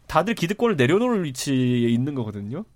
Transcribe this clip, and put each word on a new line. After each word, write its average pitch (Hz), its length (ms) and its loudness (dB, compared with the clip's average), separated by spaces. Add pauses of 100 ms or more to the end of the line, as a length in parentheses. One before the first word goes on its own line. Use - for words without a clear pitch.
다들 180 300 0
기득권을 208 400 0
내려놓을 190 480 2
위치에 127 640 0
있는 123 240 0
거거든요. 110 520 -8 (100)